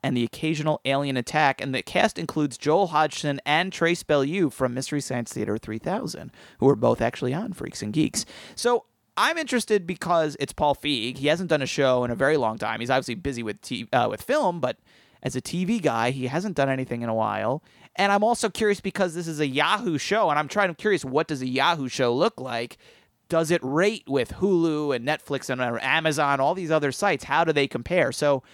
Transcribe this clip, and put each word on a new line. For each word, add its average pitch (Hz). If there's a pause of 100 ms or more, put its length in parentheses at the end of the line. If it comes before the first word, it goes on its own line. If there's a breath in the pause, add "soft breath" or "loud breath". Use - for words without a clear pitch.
and 127
the 120
occasional 151
alien 139
attack." 139
And 135
the 120
cast -
includes 151
Joel 175
Hodgson 151
and 170
Trace 170
Bellew 151
from 123
Mystery 135
Science 120
Theater 107
three 107
thousand, 170 (280 loud breath)
who 127
were 139
both 117
actually 123
on 208
Freaks -
and 107
Geeks. - (300 loud breath)
So 240 (320)
I'm 285
interested 220
because 165
it's 139
Paul 147
Feig. 127
He 135
hasn't 170
done 151
a 131
show 127
in 120
a 120
very 135
long 113
time. 110
He's 120
obviously 127
busy 123
with 104
t-, 113
uh, 120
with 107
film, 220
but 120 (460 soft breath)
as 127
a 127
T 180
V 226
guy, 120
he 131
hasn't 170
done 139
anything 127
in 117
a 113
while. 107 (340 soft breath)
And 202
I'm 202
also 226
curious 208
because 180
this 170
is 156
a 151
Yahoo 160
show, 202
and 147
I'm 151
trying, 202
I'm 165
curious, 202
what 135
does 139
a 131
Yahoo 135
show 120
look 170
like? 120 (520 soft breath)
Does 165
it 170
rate 175
with 131
Hulu 165
and 120
Netflix 143
and, 127
uh, 120
Amazon, 143
all 143
these 180
other 147
sites? 185
How 151
do 160
they 143
compare? 131
So 143 (120)